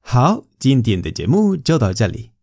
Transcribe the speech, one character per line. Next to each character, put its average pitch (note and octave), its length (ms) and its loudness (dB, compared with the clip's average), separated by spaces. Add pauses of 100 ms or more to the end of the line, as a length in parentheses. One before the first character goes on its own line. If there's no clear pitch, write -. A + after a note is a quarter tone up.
好， C#3+ 440 0 (140)
今 C3+ 240 2
天 G2+ 180 0
的 E2 100 -6
节 - 140 -8
目 F#3+ 320 2
就 D#3 220 0
到 G2 140 0
这 G#2+ 120 0
里。 - 380 -8